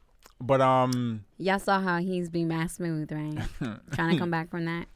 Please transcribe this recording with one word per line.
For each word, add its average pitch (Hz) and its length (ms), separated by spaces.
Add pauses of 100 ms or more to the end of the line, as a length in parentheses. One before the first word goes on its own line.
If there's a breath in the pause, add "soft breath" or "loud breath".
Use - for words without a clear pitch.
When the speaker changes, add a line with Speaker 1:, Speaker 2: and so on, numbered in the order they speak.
(400)
Speaker 1:
but, 131 220
um, 127 640 (120)
Speaker 2:
Y'all 190 220
saw 196 220
how 180 160
he's 180 320
being 170 180
mad 165 240
smooth, 160 400
right? 151 260 (220)
Speaker 1:
<laughs> 113 320
Speaker 2:
Trying 165 220
to 170 40
come 175 140
back 160 180
from 170 140
that. 170 320